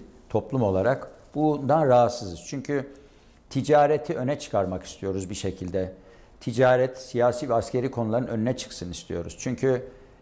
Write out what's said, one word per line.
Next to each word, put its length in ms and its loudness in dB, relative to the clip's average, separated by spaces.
toplum 340 0
olarak 440 2
bundan 520 2
rahatsızız. 600 4
Çünkü 400 -4
ticareti 640 4
öne 260 -2
çıkarmak 440 -2
istiyoruz 460 -6
bir 60 -8
şekilde. 560 -4
Ticaret, 580 2
siyasi 520 0
ve 40 2
askeri 380 -2
konuların 360 -2
önüne 300 -2
çıksın 340 -10
istiyoruz. 480 -8
Çünkü, 420 0